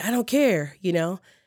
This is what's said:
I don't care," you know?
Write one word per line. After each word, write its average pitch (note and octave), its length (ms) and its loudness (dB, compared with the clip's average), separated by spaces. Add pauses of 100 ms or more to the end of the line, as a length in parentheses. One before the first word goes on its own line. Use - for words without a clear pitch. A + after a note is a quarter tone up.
I G#3 80 -4
don't A#3+ 160 0
care," G#3+ 540 2
you F3+ 120 -2
know? E3+ 260 -2 (280)